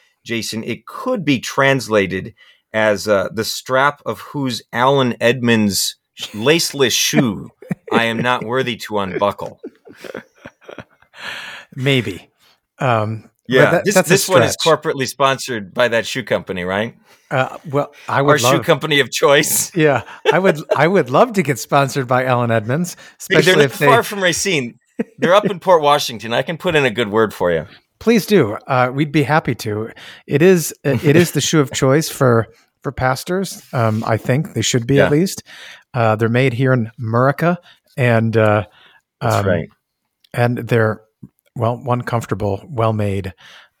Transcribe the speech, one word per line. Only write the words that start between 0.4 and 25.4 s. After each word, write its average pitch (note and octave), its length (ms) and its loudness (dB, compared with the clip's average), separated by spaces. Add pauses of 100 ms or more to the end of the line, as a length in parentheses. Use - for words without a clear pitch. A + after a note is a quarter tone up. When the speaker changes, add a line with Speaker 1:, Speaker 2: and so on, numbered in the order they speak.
Speaker 1:
it - 220 -10
could B3 380 -6
be C3+ 140 0
translated G#2+ 960 -2 (380)
as, G#2+ 340 0
uh, G2 260 0
"The G#2+ 120 -4
strap C3 600 -2
of A2 160 -8
whose C3 400 -6 (120)
Alan B2+ 480 2
Edmonds A#2 720 0 (400)
laceless C3+ 580 0
shoe - 580 -2 (420)
I A#2 120 2
am A2+ 140 -2
not B2 260 -2
worthy A#2+ 340 -4
to G#2 200 -8
unbuckle." G2 640 -4 (2250)
Speaker 2:
Maybe. B2+ 560 -2 (480)
Um, A2 440 -2
but - 80 -20 (240)
Speaker 1:
Yeah, C#3 160 6
Speaker 2:
that, E3+ 140 0
Speaker 1:
this, G3 100 0
Speaker 2:
that's F#3 140 2
a E3 40 4
Speaker 1:
this F#3+ 160 2
one F#3 140 4
is C#3+ 100 0
Speaker 2:
stretch. D3+ 300 2
Speaker 1:
corporately C#3 240 -4
sponsored B2+ 680 -4
by A#2+ 140 2
that A2+ 180 0
shoe B2+ 180 -6
company, F#2 400 -4
right? G2+ 320 -4 (340)
Speaker 2:
Uh, C3 280 -2 (120)
well, C#3 220 -4 (160)
I A2 100 -2
Speaker 1:
Our C#3 60 2
Speaker 2:
would D3 160 4
Speaker 1:
shoe A#2 60 2
Speaker 2:
love C3 180 4
Speaker 1:
company D3+ 360 2
of B2 100 -2
choice. - 640 2
Speaker 2:
Yeah, D3 280 2 (300)
I D#3+ 60 2
would, F#3 200 2 (120)
Speaker 1:
<laughs> - 60 2
Speaker 2:
I D3 100 4
would E3+ 240 2
love G#3+ 240 4
to F#3+ 80 0
get C3 160 -2
sponsored C#3 480 0
by B2+ 180 0
Alan B2 260 0
Edmonds, A#2+ 440 -2 (340)
Speaker 1:
They're F#3+ 100 2
Speaker 2:
especially D#3 240 4
Speaker 1:
not C3+ 100 2
Speaker 2:
if - 60 -12
they D3+ 80 0
Speaker 1:
far C#3 160 6
from G3+ 200 -6
Racine. E3 560 -2 (400)
They're E3+ 160 2
up G#3 120 4